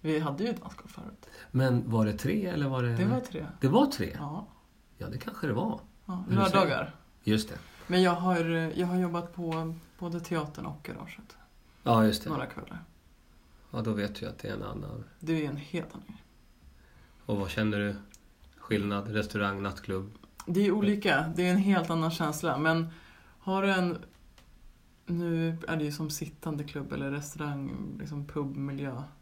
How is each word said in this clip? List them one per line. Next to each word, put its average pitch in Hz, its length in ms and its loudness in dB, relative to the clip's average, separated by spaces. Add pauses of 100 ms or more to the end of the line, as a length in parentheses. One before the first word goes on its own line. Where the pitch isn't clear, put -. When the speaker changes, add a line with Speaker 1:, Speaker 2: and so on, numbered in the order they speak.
Speaker 1:
vi 156 200 0
hade 151 240 -2
ju 240 80 0
dansgolv - 360 -10
förut. - 380 -16 (240)
Speaker 2:
Men 123 400 2
var 110 160 4
det 104 60 2
tre, 196 340 0
eller 147 220 0
var 127 140 0
det 120 140 0
Speaker 1:
Det 180 80 2
var 247 160 4
tre. 156 260 -8 (140)
Speaker 2:
Det 135 80 4
var 233 180 8
tre? - 320 -4
Speaker 1:
Ja. 151 280 -8 (520)
Speaker 2:
Ja, 95 100 -8
det 117 100 -8
kanske - 280 -6
det 127 60 0
var. 190 280 -2 (260)
Speaker 1:
Ja, 180 220 -6
Speaker 2:
Hur 190 80 4
du 196 80 8
säger. 185 120 4
Speaker 1:
lördagar. 139 380 2 (300)
Speaker 2:
Just 107 240 2
det. - 100 -10 (280)
Speaker 1:
Men 185 160 6
jag 180 120 6
har, 175 300 4 (300)
jag 180 120 2
har 180 120 0
jobbat 175 360 -2
på 160 400 -4 (240)
både 170 220 -4
teatern 151 460 -4
och 147 160 -10
garaget. - 540 -14 (460)
Speaker 2:
Ja, 113 220 8
just 107 200 4
det. - 60 -6
Speaker 1:
några 131 160 -2
kvällar. - 380 -12 (880)
Speaker 2:
Ja, 120 120 -4
då 113 100 0
vet 104 300 -2
jag - 80 -6
att - 80 -14
det - 100 -8
är 101 60 -4
en - 80 -6
annan. 101 420 -8 (160)
Speaker 1:
Det 156 240 0
är 143 60 -2
en 147 60 -6
helt 160 380 -6
annan - 120 -14
grej. - 180 -18 (1000)
Speaker 2:
Och 104 100 0
vad 95 140 -2
känner 107 280 0
du? 101 180 -2 (600)
Skillnad, 101 520 -2
restaurang, 101 540 -2
nattklubb? 98 480 -4 (360)
Speaker 1:
Det 185 200 4
är - 60 6
olika. 202 640 2
Det 180 100 4
är 180 60 4
en 190 60 6
helt 190 320 4
annan 165 200 2
känsla. 151 480 0
Men 165 340 2 (480)
har 190 220 0
du 196 100 4
en... 180 260 2 (1080)
Nu 165 520 0 (100)
är 165 80 0
det 151 80 0
ju 147 80 -2
som 151 180 -4
sittande 147 540 -6
klubb 143 280 -8
eller 139 180 -4
restaurang, 143 920 -6
liksom 143 260 -6
pubmiljö. 139 760 -4 (180)